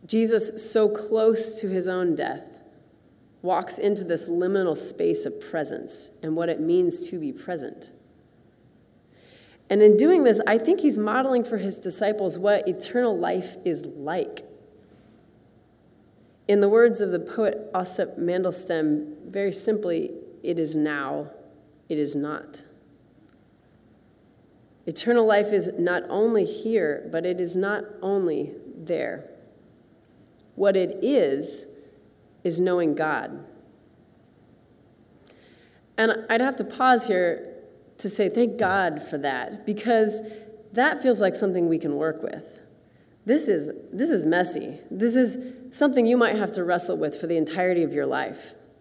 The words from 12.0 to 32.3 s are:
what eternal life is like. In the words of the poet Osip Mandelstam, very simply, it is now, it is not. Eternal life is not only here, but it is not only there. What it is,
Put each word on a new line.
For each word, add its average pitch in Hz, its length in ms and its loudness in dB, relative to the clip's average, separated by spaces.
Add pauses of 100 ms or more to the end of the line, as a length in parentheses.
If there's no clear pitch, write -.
what 202 300 2
eternal 220 500 0
life 175 480 -2
is 165 180 -2
like. 151 600 -6 (2000)
In 208 120 6
the 202 100 6
words 226 320 6
of 196 80 -2
the 180 100 -2
poet - 540 -2
Osip 185 420 -4
Mandelstam, 170 1000 -2 (120)
very 196 240 -2
simply, 190 600 -2 (320)
it 170 160 -2
is 156 160 -2
now, 147 560 -2 (580)
it 160 80 -2
is 147 180 -2
not. 147 480 -8 (2250)
Eternal 226 400 2
life 208 260 4
is 185 280 0
not 175 300 0
only 214 360 2
here, 180 680 -2
but 165 140 -2
it 180 160 -2
is 175 140 -4
not 196 300 -2 (180)
only 185 500 -2 (240)
there. 156 500 -6 (1300)
What 196 240 4
it 175 260 -2
is, 170 600 0 (800)